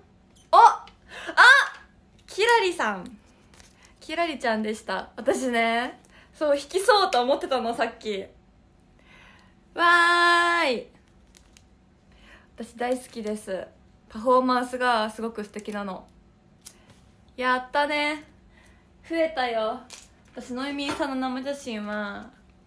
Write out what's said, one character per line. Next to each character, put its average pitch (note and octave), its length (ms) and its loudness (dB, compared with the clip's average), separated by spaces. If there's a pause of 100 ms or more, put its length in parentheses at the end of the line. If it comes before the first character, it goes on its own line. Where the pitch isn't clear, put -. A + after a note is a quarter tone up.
(540)
お！ E4+ 40 8
あ！ - 280 6 (1400)
キ - 200 -2
ラ A#4 160 6
リ F#4+ 100 -2
さ A3 220 -4
ん。 F#3+ 240 -12 (800)
キ - 160 -12
ラ E4+ 100 0
リ D4 140 -6
ち - 80 -4
ゃ A3 80 0
ん A3 80 -4
で G#3+ 100 -4
し A3 100 -12
た。 - 340 -8
私 B3+ 320 0
ね、 A#3 500 -2 (340)
そ D4 200 0
う、 C#4+ 40 0
引 C#4+ 120 -8
き F#4+ 100 -2
そ G4 300 4
う - 20 -8
と B3 100 2
思 B3+ 140 2
っ C#4 40 -4
て - 100 -8
た C4 100 0
の、 A3+ 160 -4
さ B3+ 100 -2
っ - 120 -10
き。 G3 260 -8 (1500)
わ E4+ 920 4
ー C#4 100 0
い！ - 140 -6 (1700)
私 - 200 -16
大 B3 220 -4
好 B3+ 120 -14
き A#3 120 -14
で G#3+ 140 -6
す。 F#3+ 320 -10 (400)
パ - 120 -16
フ B3+ 180 4
ォ - 20 8
ー B3+ 40 0
マ B3+ 180 2
ン B3+ 60 -6
ス B3+ 100 -8
が A#3+ 320 0
す A3 120 -12
ご A3+ 100 -6
く G#3+ 120 -8
素 G#3 60 -14
敵 G#3+ 240 -12
な G3+ 100 -8
の。 F#3+ 240 -12 (1300)
や B3+ 220 0
っ B3+ 140 -10
た D4 160 0
ね。 D4 380 -4 (840)
増 E4 60 -6
え D#4+ 200 0
た B3+ 120 -2
よ。 A3+ 320 -4 (560)
私、 B3 180 -12
ノ C4+ 160 -6
イ C#4+ 40 -8
ミ C#4 140 -6
ー D4+ 80 -6
さ D4+ 120 -4
ん C4 120 -6
の C4 100 -4
生 B3+ 120 -8
写 C#4 140 -8
真 A3 320 -10
は、 G#3 420 -10 (380)